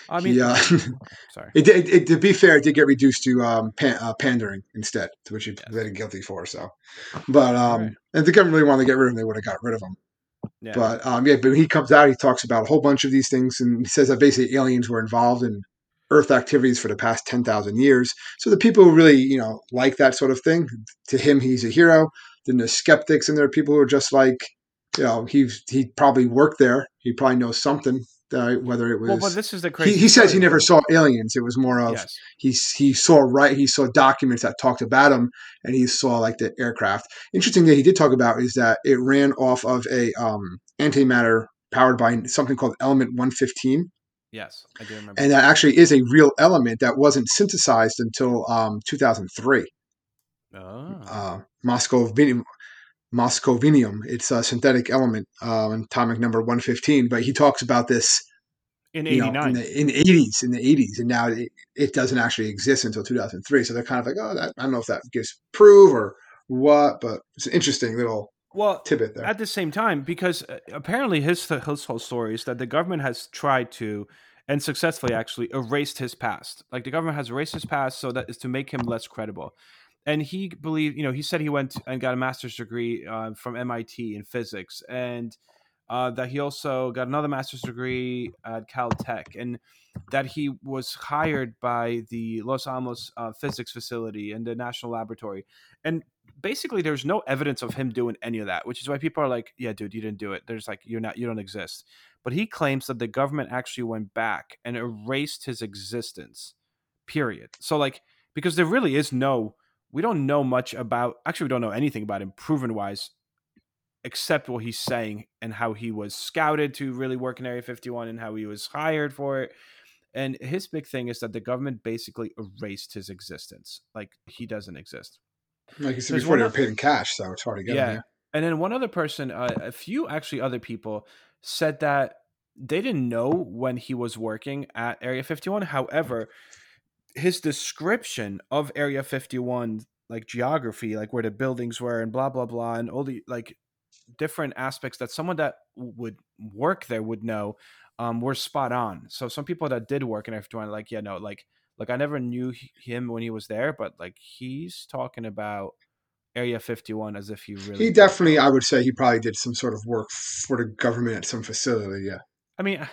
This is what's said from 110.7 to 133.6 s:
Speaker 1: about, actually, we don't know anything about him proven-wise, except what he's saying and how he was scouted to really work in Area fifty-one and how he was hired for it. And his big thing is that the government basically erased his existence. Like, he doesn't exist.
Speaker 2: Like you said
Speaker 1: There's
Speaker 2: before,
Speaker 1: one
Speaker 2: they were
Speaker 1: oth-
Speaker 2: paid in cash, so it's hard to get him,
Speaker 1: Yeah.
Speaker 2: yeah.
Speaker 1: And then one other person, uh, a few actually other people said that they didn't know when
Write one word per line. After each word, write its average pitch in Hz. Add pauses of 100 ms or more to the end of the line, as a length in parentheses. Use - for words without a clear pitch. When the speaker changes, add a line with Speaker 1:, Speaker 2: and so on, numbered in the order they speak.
Speaker 1:
about, 120 (100)
actually, 165
we 135
don't 123
know 110
anything 117
about 101
him 98
proven-wise, 110 (920)
except -
what 120
he's 117
saying 107 (160)
and 113
how 113
he 113
was 104
scouted 151
to 135
really 131
work 127
in 127
Area 123
fifty-one 120
and 113
how 110
he 107
was 104
hired 151
for 139
it. - (640)
And 135
his 165
big 156
thing 123
is 117
that 110
the 113
government 127
basically 113
erased 101
his 98
existence. - (120)
Like, 90 (120)
he -
doesn't 101
exist. - (580)
Speaker 2:
Like 135
you 127
said -
Speaker 1:
There's 135
Speaker 2:
before, 160
Speaker 1:
one 135
Speaker 2:
they 117
were 110
Speaker 1:
oth- 110
Speaker 2:
paid 131
in 104
cash, 131
so 92
it's 92
hard 104
to 95
get 107
him, 135
Speaker 1:
Yeah. 123
Speaker 2:
yeah. 107 (320)
Speaker 1:
And 151
then 165
one 185
other 254
person, 151
uh, 117 (120)
a 117
few 254
actually 147
other 123
people 110 (360)
said 156
that 143 (400)
they 147
didn't 180
know 120
when 127